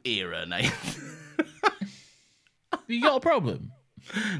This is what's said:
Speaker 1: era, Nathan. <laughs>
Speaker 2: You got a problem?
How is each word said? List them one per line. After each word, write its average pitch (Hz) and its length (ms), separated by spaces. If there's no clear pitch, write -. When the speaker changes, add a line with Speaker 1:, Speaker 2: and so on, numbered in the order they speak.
Speaker 1:
era, 92 420
Nathan. - 720
<laughs> - 480
Speaker 2:
You 233 140
got 269 140
a 254 40
problem? 156 520